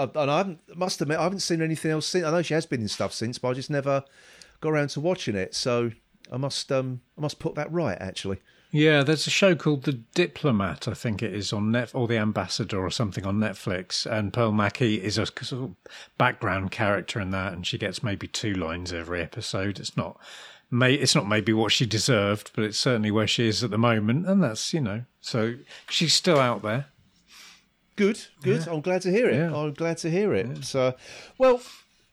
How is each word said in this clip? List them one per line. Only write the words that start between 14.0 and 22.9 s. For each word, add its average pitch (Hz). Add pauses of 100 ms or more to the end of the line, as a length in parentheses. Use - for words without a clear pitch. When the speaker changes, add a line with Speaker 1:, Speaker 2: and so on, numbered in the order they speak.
Speaker 2:
and 107
Pearl 117
Mackie 107
is 101
a 101
sort 127
of - (420)
background 95
character 101
in 92
that, 95
and 92
she 120
gets 95
maybe 101
two -
lines 87
every 85
episode. 98
It's -
not, 87 (500)
may-, 127
it's 139
not 120
maybe 107
what 110
she -
deserved, 104
but 110
it's 104
certainly 107